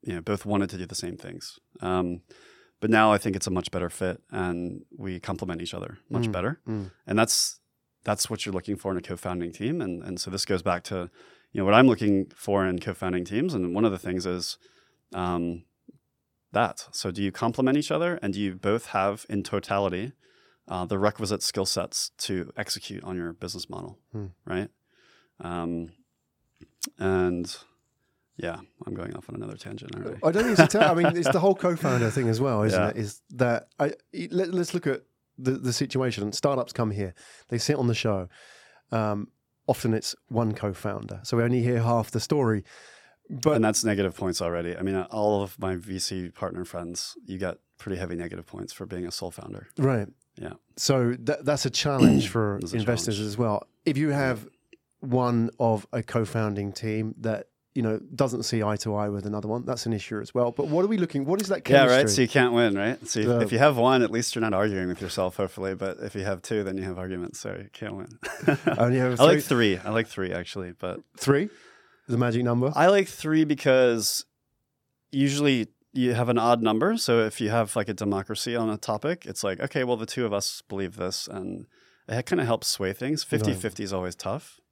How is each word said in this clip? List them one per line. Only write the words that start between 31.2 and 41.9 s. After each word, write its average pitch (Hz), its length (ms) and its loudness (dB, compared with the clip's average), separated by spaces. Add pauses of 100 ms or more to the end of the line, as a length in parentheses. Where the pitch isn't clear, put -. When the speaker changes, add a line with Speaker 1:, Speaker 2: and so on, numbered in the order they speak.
Speaker 2:
the 180 100 2
whole 190 140 4
Speaker 1:
<laughs> 196 120 -2
Speaker 2:
co-founder 131 440 0
thing 120 180 0
as 113 120 0
well, 123 220 2
isn't 98 180 4
Speaker 1:
Yeah. 90 100 2
Speaker 2:
it? - 60 -8
Is 104 240 -8 (100)
that 120 380 0 (100)
I, 147 140 2 (380)
let, 180 240 0
let's 175 200 -2
look 175 120 -2
at 135 160 -2 (340)
the, 131 160 0
the 131 200 -2
situation. 123 600 -2
Startups 135 400 -2
come 110 200 0
here. 98 220 -6 (340)
They 120 100 -2
sit 147 180 2
on 127 120 2
the 117 60 2
show. 95 340 -2 (640)
Um, 107 360 -2 (380)
often 120 260 0
it's - 220 -2 (140)
one 113 260 0
co-founder. 101 720 -6
So - 120 -2
we 117 60 4
only 120 200 2
hear 120 200 2
half 117 280 2